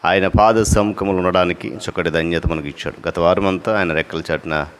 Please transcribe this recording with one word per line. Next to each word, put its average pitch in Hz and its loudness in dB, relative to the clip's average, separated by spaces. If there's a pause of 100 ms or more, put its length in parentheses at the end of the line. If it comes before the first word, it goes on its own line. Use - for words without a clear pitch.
ఆయన 95 4
పాద 110 4
సముఖములో 101 0
ఉండడానికి 90 0
చక్కటి - -4
ధన్యత 82 -2
మనకు 78 -4
ఇచ్చాడు. - -8
గత - -6
వారం 92 4
అంతా 95 0
ఆయన 90 0
రెక్కల 80 -2 (100)
చాటున 78 -4 (120)